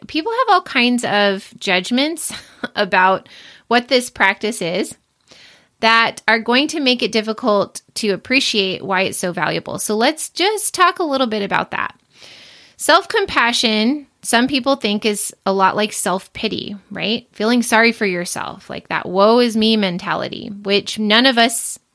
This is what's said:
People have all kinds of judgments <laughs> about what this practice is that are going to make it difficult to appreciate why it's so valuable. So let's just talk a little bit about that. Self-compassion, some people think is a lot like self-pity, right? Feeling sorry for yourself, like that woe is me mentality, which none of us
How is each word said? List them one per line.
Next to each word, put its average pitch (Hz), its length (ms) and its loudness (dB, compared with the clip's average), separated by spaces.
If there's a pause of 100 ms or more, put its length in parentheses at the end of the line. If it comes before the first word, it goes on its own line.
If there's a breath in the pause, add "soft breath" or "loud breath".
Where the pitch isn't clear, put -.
People 320 260 -4
have 453 220 2
all 359 80 2
kinds 240 420 0
of 202 540 0
judgments 240 760 -2 (220 loud breath)
<laughs> - 220 -12
about 190 520 2 (400 loud breath)
what 240 200 0
this 247 220 0
practice 202 500 0
is 185 360 -4 (840 soft breath)
that 226 460 2
are 226 120 4
going 240 300 2
to 311 120 -6
make 254 220 2
it 214 100 -2
difficult 214 720 0 (120)
to 214 160 -2
appreciate 196 720 0
why 190 180 0
it's - 160 -4
so 175 140 -2
valuable. 160 460 -4
So 208 160 -2
let's 262 360 0
just 392 440 -2
talk 359 240 2
a 359 60 -2
little 269 220 0
bit 214 160 -2
about - 300 -2
that. - 260 -6 (800 loud breath)
Self-compassion, 269 1300 2 (160)
some 240 260 2
people 269 280 0
think 208 300 -2
is 208 280 -2 (120)
a 196 60 2
lot 190 240 2
like 214 160 0
self-pity, 196 840 -6 (140)
right? 202 420 -4
Feeling 233 300 0
sorry 226 300 4
for 226 120 -4
yourself, 180 640 -6
like - 200 -12
that - 200 -6
woe 202 300 4
is 233 180 2
me 220 200 2
mentality, - 720 -4
which 202 500 -4
none 214 260 4
of 262 140 2
us - 400 0 (160)